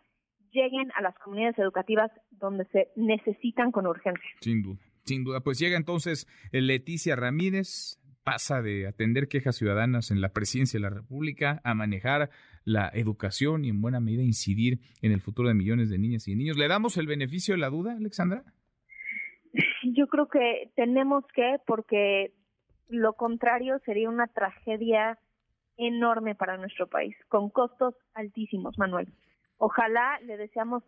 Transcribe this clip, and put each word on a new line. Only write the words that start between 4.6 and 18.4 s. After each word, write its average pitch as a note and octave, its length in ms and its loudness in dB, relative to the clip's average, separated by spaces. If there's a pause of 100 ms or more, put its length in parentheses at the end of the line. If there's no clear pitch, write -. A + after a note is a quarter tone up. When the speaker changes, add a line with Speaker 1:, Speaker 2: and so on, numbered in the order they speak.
Speaker 2:
duda, F#2+ 160 -8 (260)
sin C3 200 -4
duda. C3 160 -4
Pues C3 180 -2
llega F3 180 2
entonces E3 500 -2 (240)
Leticia C3 640 0
Ramírez, F3 880 -2 (220)
pasa B2+ 400 -2
de G2+ 240 -2
atender A#2 420 0
quejas C3+ 280 0
ciudadanas A2+ 540 0
en G2+ 120 4
la F#2+ 80 0
presidencia B2 480 0
de G#2 100 0
la - 0 -
República C#3+ 760 -4
a A#2+ 120 0
manejar A2 560 0 (340)
la G#2+ 300 2
educación A#2+ 720 0
y - 20 -2
en G#2 140 0
buena B2 180 0
medida A#2 220 0
incidir A#2 560 2 (240)
en A2 100 4
el G2 80 2
futuro B2 280 0
de A2+ 60 4
millones A2 360 2
de F#2+ 80 0
niñas A2+ 280 -2
y G2 40 -6
de G2 80 -2
niños. D3 180 -2
¿Le D3 120 2
damos G#3 280 0
el D#3+ 100 0
beneficio D3 460 -2
de F3+ 80 2
la C#3 80 0
duda, E3+ 240 -4
Alexandra? G#3+ 520 -2 (1400)